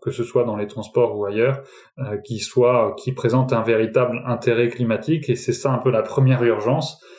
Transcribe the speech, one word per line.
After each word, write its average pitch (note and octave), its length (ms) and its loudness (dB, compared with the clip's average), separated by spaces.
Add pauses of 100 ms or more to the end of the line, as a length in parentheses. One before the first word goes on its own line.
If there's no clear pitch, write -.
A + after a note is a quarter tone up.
que A2 120 -6
ce A#2+ 100 -6
soit A#2 220 -4
dans G#2+ 100 -4
les G#2 140 -6
transports A2 500 0
ou G#2 80 -2
ailleurs, A#2 360 0 (360)
euh, G#2 260 -6
qui A2 140 -8
soit, A#2+ 580 2
qui - 140 -6
présente B2+ 420 0
un A2+ 100 0
véritable A2+ 640 0
intérêt A#2+ 440 0
climatique. B2 600 -2
Et B2 60 2
c'est - 180 -4
ça - 200 -2
un B2+ 60 0
peu C3 120 2
la A2 120 2
première B2+ 420 2
urgence, A#2 600 0 (140)